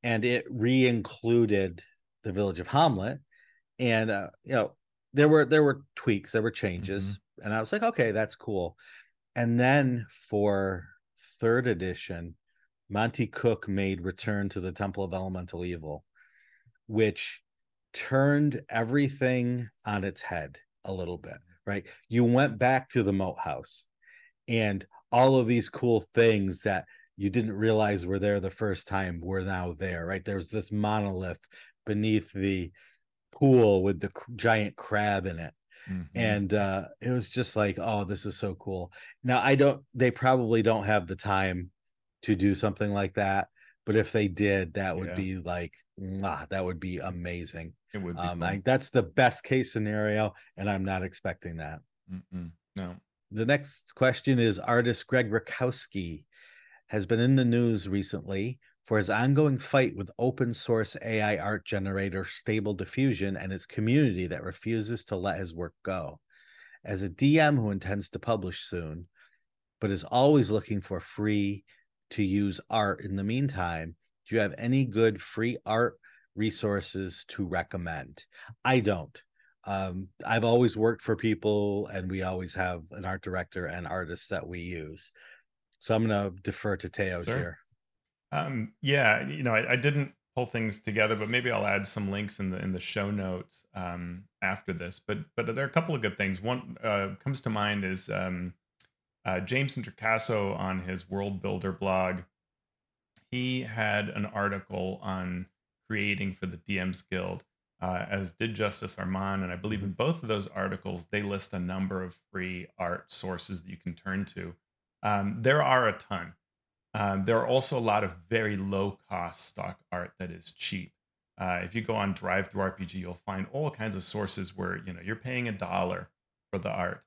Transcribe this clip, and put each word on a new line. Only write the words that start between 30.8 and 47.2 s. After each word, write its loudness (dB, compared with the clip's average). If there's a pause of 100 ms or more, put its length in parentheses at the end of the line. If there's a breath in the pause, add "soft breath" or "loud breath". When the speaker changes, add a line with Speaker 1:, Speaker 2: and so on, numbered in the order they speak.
Speaker 1:
beneath 0
the 0 (580 soft breath)
pool 8
with 2
the -4
cr-, -12
giant 2
crab 0
in -4
it. -10 (340 loud breath)
Speaker 2:
Mm-hmm. -6
Speaker 1:
And, 2
uh, 0 (140)
it -2
was -2
just -4
like, 2
"Oh, 0
this -6
is -6
so -4
cool." -8 (300 loud breath)
Now, 2
I 6
don't, 4 (100)
they 4
probably 4
don't 4
have 2
the -6
time 0 (520)
to 2
do 4
something 0
like -2
that, 2 (380 soft breath)
but 0
if 4
they 2
did, 2
that -2
would -6
Speaker 2:
Yeah. -6
Speaker 1:
be -4
like, -6 (260)
mwah, -4
that -4
would -4
be -6
amazing. -8 (180)